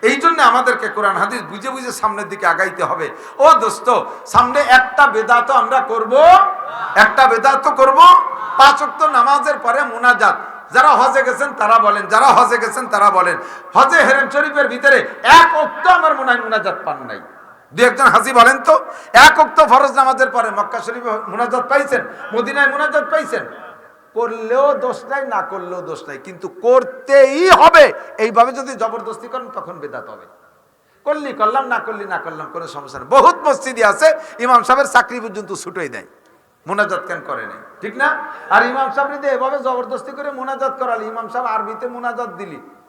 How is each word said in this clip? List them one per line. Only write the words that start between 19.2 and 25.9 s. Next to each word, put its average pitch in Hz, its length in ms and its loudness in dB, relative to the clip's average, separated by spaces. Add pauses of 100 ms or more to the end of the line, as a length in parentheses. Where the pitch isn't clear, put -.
ওয়াক্ত 311 260 4
ফরজ 262 260 4
নামাজের 262 360 2
পরে 233 240 -4
মক্কা 202 280 -6
শরীফে 240 320 -8 (160)
মোনাজাত 240 420 -6
পাইছেন, 277 360 -2 (280)
মদিনায় 269 340 -2
মোনাজাত 294 440 -4
পাইছেন? 311 340 -4 (680)
করলেও 226 600 -2
দোষ 247 320 -8
নাই, 269 220 -6
না 214 140 -6
করলেও 180 400 -12
দোষ 156 260 -14